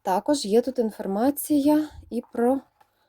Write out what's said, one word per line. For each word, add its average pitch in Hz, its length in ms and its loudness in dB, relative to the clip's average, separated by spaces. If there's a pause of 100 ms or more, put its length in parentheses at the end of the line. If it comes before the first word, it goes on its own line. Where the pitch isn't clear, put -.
Також 190 440 0
є 214 160 4
тут 254 180 -6
інформація 269 1080 0 (200)
і 233 220 -6
про 247 300 0 (480)